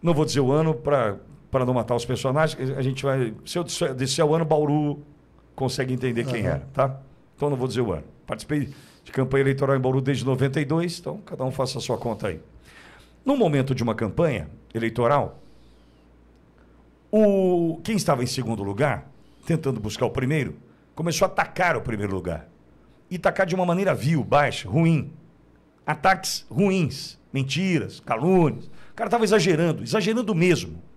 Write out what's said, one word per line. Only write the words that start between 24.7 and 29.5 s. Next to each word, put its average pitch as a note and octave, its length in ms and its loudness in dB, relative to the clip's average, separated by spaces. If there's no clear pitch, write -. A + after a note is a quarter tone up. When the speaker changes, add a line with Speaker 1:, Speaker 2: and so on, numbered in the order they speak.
Speaker 1:
Ataques E3 640 0
ruins, F#3+ 680 0
mentiras, C3+ 680 -2
calúnias. D3 680 2
O - 280 -18
cara A3 160 -2
tava A3+ 140 2
exagerando, E3 580 2